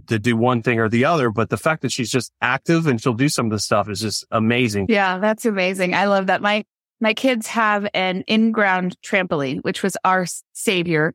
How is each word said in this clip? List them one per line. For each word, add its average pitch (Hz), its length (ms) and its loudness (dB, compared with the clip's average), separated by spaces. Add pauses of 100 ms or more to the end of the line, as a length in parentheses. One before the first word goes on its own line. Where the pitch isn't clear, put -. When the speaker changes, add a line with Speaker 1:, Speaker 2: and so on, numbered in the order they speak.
Speaker 1:
to 113 120 0
do 117 160 0
one 120 260 2
thing 117 180 0
or 110 100 2
the 117 160 2
other, 151 240 2
but 107 200 -2
the 117 80 -2
fact 160 260 -2
that 123 80 -2
she's 117 200 -4
just 127 200 -2 (100)
active 156 460 0
and 120 140 2
she'll 123 120 0
do 131 160 0
some 127 180 -2
of 107 40 -2
the 107 80 0
stuff 101 300 0
is 101 120 -6
just 107 300 -4
amazing. 110 580 2
Speaker 2:
Yeah, 196 300 0
that's 214 260 0
amazing. 190 480 0
I 180 120 2
love 196 220 2
that. 185 140 2
My, 208 240 0 (360)
my 220 120 2
kids 247 340 0
have 208 460 0
an 185 340 -2
in-ground 208 760 2
trampoline, 170 600 -2
which - 200 -4
was 196 200 -2
our 185 200 2
s-, - 200 -8 (100)
savior 170 600 0